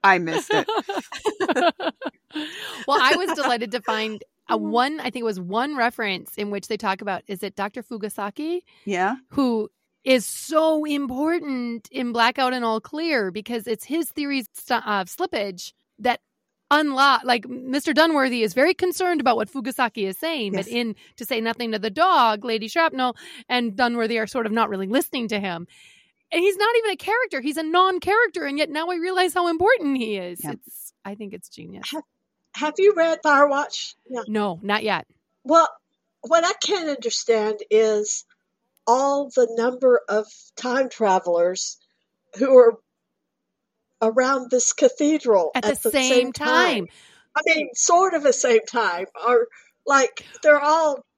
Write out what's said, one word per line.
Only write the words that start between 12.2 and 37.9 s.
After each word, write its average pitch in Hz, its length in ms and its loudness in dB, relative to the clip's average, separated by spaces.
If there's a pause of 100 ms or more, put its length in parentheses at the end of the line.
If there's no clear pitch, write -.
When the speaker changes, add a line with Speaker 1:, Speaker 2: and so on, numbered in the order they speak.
Speaker 2:
and 247 120 -4
All 220 160 -2
Clear 294 500 -2
because 214 360 -8
it's 220 180 -6
his 311 240 -4
theories 277 440 -6
st-, 247 320 -4
of 202 220 -2
slippage 202 640 -8 (280)
that 240 200 -2 (540)
unlock, 277 520 2
like, 247 240 0
Mister 254 440 -4
Dunworthy 269 500 2
is 196 100 -2
very 302 200 4
concerned 359 480 -2
about 233 140 2
what 214 160 -4
Fugasaki 240 560 -4
is 190 100 -8
saying, 277 360 -4
Speaker 1:
Yes. 196 120 -4
Speaker 2:
but 196 80 -12
in 233 220 -4 (220)
To 233 80 -14
Say 233 160 -4
Nothing 226 320 -4
to 214 60 -4
the 214 100 -4
Dog, 247 560 2
Lady 226 240 -4
Shrapnel 262 460 0 (340)
and 240 260 -2
Dunworthy 233 440 0
are 220 80 -4
sort 233 180 -4
of 214 80 -4
not 226 160 0
really 190 180 -6
listening 247 420 -2
to 214 100 -2
him. 175 280 -8 (640)
And 339 100 0
he's 381 160 2
not 427 200 0
even 453 140 0
a 339 40 -4
character. 415 460 -2
He's 285 160 -4
a 320 60 -4
non-character. 370 800 0
And 285 120 -6
yet 311 120 -2
now 311 180 -6
I 359 80 -4
realize 370 380 0
how 349 160 0
important 339 480 2
he 220 200 -4
is. 180 240 -10
Speaker 1:
Yeah. 147 120 -8
Speaker 2:
It's, - 400 -18 (100)
I 202 120 -12
think 208 180 -14
it's 180 160 -18
genius. 185 420 -16
Speaker 3:
Have, 302 120 -10 (500)
have 302 240 -4
you 403 180 6
read 330 260 2
Firewatch? 285 720 2 (140)
No. 240 200 -8
Speaker 2:
No, 208 340 -4
not 208 200 -2
yet. 196 240 -4 (360)
Speaker 3:
Well, 320 240 6 (540)
what 330 240 2
I 381 80 0 (120)
can't 349 240 -2
understand 220 680 -2 (100)
is 214 540 2 (640)